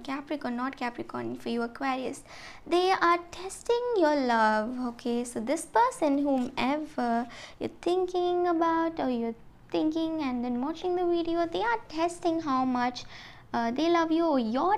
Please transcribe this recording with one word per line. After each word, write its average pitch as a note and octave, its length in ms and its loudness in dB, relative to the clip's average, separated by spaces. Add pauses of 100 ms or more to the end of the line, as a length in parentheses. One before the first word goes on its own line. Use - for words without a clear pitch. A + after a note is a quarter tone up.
Capricorn, C#4+ 520 -6
not C4 220 -4
Capricorn, A#3+ 580 -6
for B3 140 -8
you, A#3 140 -2
Aquarius, C4 600 -6 (420)
they F4+ 260 4
are F4 280 4 (100)
testing F#4+ 520 -2 (160)
your D4+ 180 6
love, A3+ 720 2
okay? A#3+ 380 -4
So B3 160 -6
this C#4+ 240 -2
person, A4+ 540 2
whomever B3+ 1080 0 (320)
you're - 100 -4 (120)
thinking F4+ 640 2
about, E4 540 2
or C4 80 0
you're A#3 260 -2 (340)
thinking D#4+ 520 0
and B3 240 -2
then A#3+ 160 -2
watching E4 340 -2
the F4+ 100 0
video, E4+ 400 2
they E4+ 160 -2
are A4 180 0 (100)
testing E4 500 0
how C4+ 240 0
much, B3+ 400 0 (480)
uh, A#3 200 0
they D#4 180 2
love E4 220 4
you, E4 160 4
or D4 100 4
you're C4 400 2